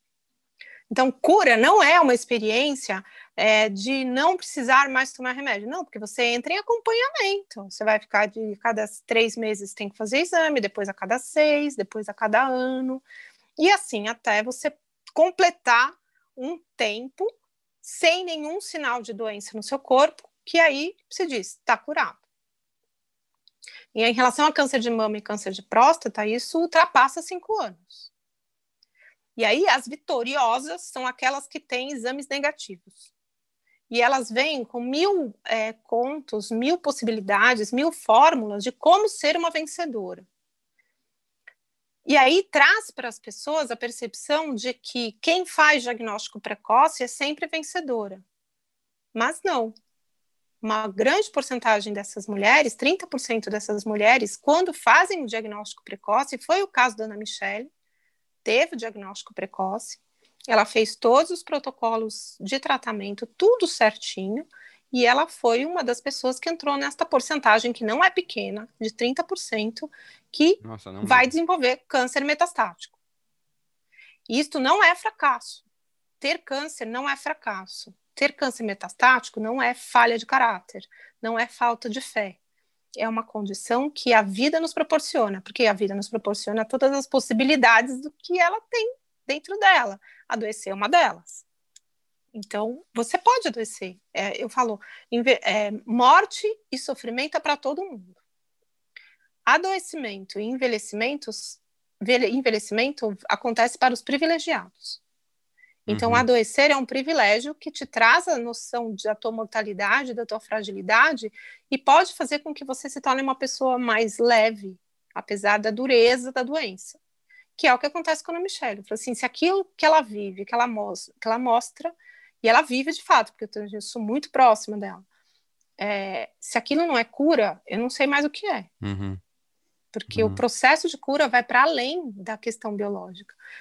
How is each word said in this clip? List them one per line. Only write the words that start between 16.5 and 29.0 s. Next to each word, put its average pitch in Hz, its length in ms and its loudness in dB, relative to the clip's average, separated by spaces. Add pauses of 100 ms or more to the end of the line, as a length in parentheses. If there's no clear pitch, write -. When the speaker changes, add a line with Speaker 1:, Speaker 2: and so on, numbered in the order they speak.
Speaker 1:
tempo 240 520 -4 (540)
sem 349 420 0
nenhum 330 360 -8
sinal 262 420 -6
de 220 120 -12
doença 208 420 -10
no 208 80 -10
seu 269 140 -6
corpo, 269 500 2 (180)
que - 120 -2
aí 320 380 2 (140)
se 370 180 -4
diz, 226 380 -8
"Tá 226 120 2
curado." 294 400 -4 (1800)
E 220 100 -2
em 233 100 2
relação 254 320 4
a 311 80 4
câncer 277 260 2
de 233 100 -2
mama 220 280 -2
e 208 40 -12
câncer 202 300 -8
de 190 100 -10
próstata, 233 640 2
isso 240 340 -4
ultrapassa 330 640 4
cinco 370 380 -6
anos. - 500 -12 (1300)